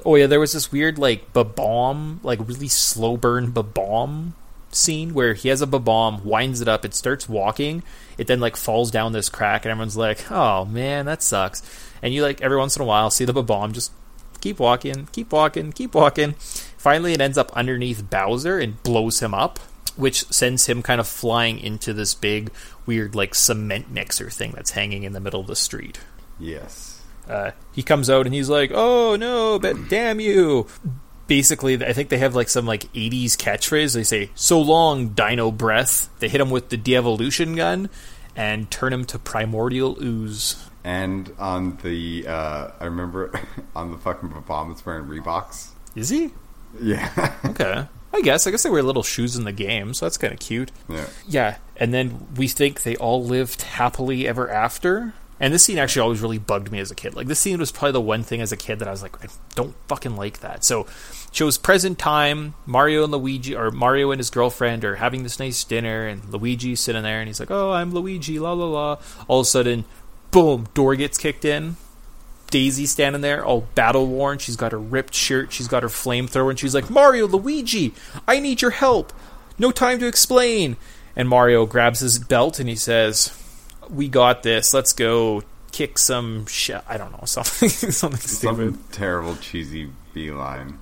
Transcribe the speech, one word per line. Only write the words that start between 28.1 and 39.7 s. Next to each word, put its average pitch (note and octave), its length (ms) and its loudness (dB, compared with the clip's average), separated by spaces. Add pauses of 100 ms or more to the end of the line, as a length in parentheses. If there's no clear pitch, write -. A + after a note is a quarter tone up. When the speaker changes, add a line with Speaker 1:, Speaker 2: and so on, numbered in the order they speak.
Speaker 1:
out C3 160 6
and B2+ 80 -2
he's C#3 160 -2
like, C#3+ 240 2
"Oh, A#3 420 4
no, A3 420 0
but F#3 240 0
Speaker 2:
<clears throat> - 60 -12
Speaker 1:
damn A3 320 0
you." F3+ 460 4 (600)
Basically, C3+ 560 4
I B2 120 0
think C#3 160 -2
they C3 80 2
have, B2+ 160 2
like, B2 160 2
some, A#2+ 160 0
like, A2 180 -2 (100)
eighties A#2+ 420 0
catchphrase. C3+ 580 0
They A2+ 100 0
say, G2+ 300 0
"So - 260 6
long, D3+ 500 6
Dino A2+ 400 2
Breath." A2+ 680 2
They A2+ 100 -2
hit C#3 120 2
him C3 100 2
with B2+ 180 0
the B2 80 -4
de-evolution B2 800 2
gun F3+ 320 0 (480)
and G#2+ 340 -4
turn C3 220 -2
him B2+ 140 -2
to - 120 -8
primordial A#2 840 -2